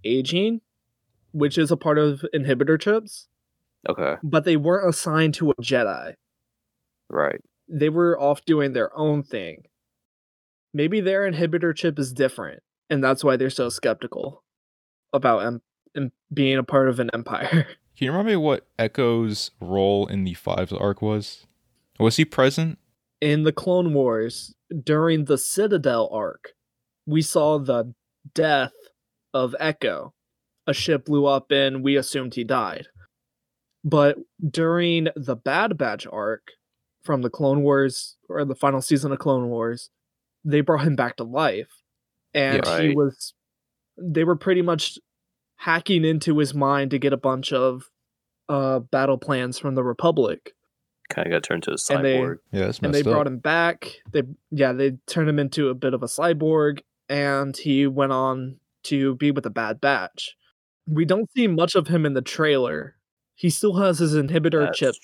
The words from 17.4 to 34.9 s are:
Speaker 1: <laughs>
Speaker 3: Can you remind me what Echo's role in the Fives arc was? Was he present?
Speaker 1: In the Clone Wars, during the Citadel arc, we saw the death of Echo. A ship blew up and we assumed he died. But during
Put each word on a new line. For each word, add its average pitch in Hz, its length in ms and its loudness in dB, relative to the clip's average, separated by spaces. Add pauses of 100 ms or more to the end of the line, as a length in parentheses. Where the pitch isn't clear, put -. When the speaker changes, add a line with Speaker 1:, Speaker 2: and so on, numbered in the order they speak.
Speaker 1:
<laughs> - 140 -20
Speaker 3:
Can 143 100 -4
you 131 60 0
remind 202 160 -2
me 208 80 2
what 151 300 0 (120)
Echo's 117 720 0 (100)
role 98 460 2
in 98 180 -2
the 90 100 -4
Fives - 380 -4
arc 98 300 -2
was? 107 440 -4 (520)
Was 113 180 4
he 160 80 4
present? 151 540 2 (420)
Speaker 1:
In 151 220 2
the 156 100 2
Clone 180 400 0
Wars, 117 600 -2 (300)
during 156 420 2
the 143 100 4
Citadel 147 760 0
arc, - 440 -8 (520)
we 151 140 2
saw 151 380 2
the 123 340 -2 (420)
death 151 380 2 (600)
of 127 260 0
Echo. 113 540 -4 (520)
A 147 60 0
ship 147 320 -2
blew 143 220 2
up 139 240 0
and 135 340 2
we 139 120 2
assumed 131 380 -4
he 120 100 -4
died. 110 420 -2 (960)
But 147 320 4 (320)
during 165 680 0